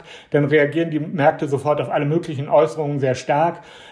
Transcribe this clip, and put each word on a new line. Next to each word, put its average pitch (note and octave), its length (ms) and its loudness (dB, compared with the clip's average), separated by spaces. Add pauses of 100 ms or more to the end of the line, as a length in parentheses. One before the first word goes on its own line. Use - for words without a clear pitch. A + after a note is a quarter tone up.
(320)
dann D3 140 4
reagieren D3 440 2
die D3+ 120 -4
Märkte D3+ 480 0
sofort C#3+ 320 0
auf C3 100 -8
alle D3+ 140 0
möglichen D3+ 420 -2
Äußerungen D3+ 520 0
sehr C3 140 0
stark. D#3+ 460 -2 (320)